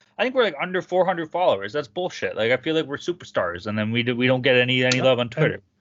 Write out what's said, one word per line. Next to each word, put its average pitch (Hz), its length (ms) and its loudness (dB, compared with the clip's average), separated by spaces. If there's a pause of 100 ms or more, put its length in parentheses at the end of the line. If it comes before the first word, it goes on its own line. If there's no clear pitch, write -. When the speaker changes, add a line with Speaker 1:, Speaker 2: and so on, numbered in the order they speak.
(180)
Speaker 1:
I 208 60 0
think 254 100 -2
we're, 262 80 4
like, 180 180 0
under 180 220 -2
four 180 240 2
hundred 170 240 -2
followers. 117 420 0
That's 147 140 -2
bullshit. 165 500 -6
Like, 113 140 2
I 127 60 4
feel 156 180 -2
like 156 120 0
we're 139 100 -8
superstars, 101 720 -6
and 107 100 -4
then 107 140 -2
we 120 100 0
do, 120 140 -2
we 123 100 2
don't 127 160 2
get 127 140 4
any, 127 280 2
any 127 120 2
Speaker 2:
Yep. 131 80 2
Speaker 1:
love 131 160 4
on 120 60 -2
Speaker 2:
And 113 40 -8
Speaker 1:
Twitter. - 320 0 (180)